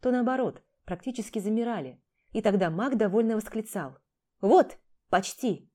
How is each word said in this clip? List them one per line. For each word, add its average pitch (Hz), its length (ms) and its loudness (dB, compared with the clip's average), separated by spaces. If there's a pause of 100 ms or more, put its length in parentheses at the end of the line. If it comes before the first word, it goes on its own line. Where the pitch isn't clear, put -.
то 254 100 2
наоборот, 254 500 0 (240)
практически 220 540 -8
замирали. 208 600 -4 (320)
И 214 100 -4
тогда 190 280 2
Мак 226 280 -2
довольно 220 380 2
восклицал: 214 600 -8 (420)
«Вот, 262 380 4 (320)
почти!» 190 640 -2